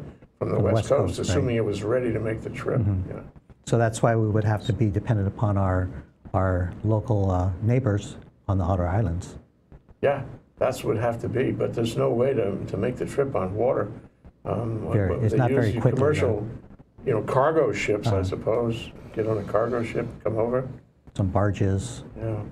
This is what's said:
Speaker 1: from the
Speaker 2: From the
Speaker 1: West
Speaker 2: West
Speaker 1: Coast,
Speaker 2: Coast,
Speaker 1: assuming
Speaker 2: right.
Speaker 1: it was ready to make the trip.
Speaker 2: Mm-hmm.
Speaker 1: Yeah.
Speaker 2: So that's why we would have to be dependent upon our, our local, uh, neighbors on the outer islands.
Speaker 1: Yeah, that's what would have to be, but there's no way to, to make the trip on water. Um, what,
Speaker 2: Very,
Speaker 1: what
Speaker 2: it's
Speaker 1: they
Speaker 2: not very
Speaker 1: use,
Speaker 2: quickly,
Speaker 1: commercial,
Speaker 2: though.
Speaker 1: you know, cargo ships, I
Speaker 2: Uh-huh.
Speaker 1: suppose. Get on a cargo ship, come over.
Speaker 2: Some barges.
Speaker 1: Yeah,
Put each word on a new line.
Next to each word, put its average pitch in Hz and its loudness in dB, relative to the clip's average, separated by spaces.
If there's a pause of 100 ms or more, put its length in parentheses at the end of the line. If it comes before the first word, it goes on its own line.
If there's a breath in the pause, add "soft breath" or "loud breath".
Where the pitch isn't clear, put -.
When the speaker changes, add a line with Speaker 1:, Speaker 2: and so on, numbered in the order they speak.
(380)
Speaker 1:
from 110 -2
the 101 0
Speaker 2:
From - 2
the - 4
Speaker 1:
West 95 4
Speaker 2:
West 110 2
Speaker 1:
Coast, 101 2
Speaker 2:
Coast, - -4
Speaker 1:
assuming 127 2 (100)
Speaker 2:
right. - -
Speaker 1:
it 113 2
was 101 -2
ready 120 0
to 107 0
make 110 -4
the - -8
trip. - 0
Speaker 2:
Mm-hmm. 98 0
Speaker 1:
Yeah. 101 -10 (440)
Speaker 2:
So - 2
that's 113 2
why 117 6
we 110 2
would 107 2
have 104 0
to 113 2
be 104 2
dependent 101 0
upon 101 0
our, 92 2 (460)
our 92 2 (120)
local, 104 2
uh, 92 2 (120)
neighbors 107 0 (300)
on 95 0
the 95 0
outer 90 2
islands. 90 -2 (680)
Speaker 1:
Yeah, 139 2 (360)
that's 123 -2
what 120 0
would 107 -2
have 120 -2
to 120 -4
be, 131 0
but 117 -2
there's 117 -2
no 135 2
way 127 2
to, 101 0 (100)
to - -6
make 123 -2
the - -4
trip 135 -2
on 92 -2
water. 117 0 (540)
Um, 110 -4
what, - -2
Speaker 2:
Very, 98 2
Speaker 1:
what - 0
Speaker 2:
it's 107 2
Speaker 1:
they - 2
Speaker 2:
not 123 4
very 123 2
Speaker 1:
use, - -2
Speaker 2:
quickly, 123 4
Speaker 1:
commercial, 135 2
Speaker 2:
though. 107 -6 (560)
Speaker 1:
you 131 0
know, 107 0
cargo 139 2
ships, 104 -2
I 113 2
Speaker 2:
Uh-huh. 98 2
Speaker 1:
suppose. 113 -2 (220)
Get 110 -2
on 110 0
a 101 -6
cargo 117 0
ship, - -4 (160)
come 107 -2
over. 123 0 (480)
Speaker 2:
Some 98 2
barges. 98 0 (140)
Speaker 1:
Yeah, 110 -6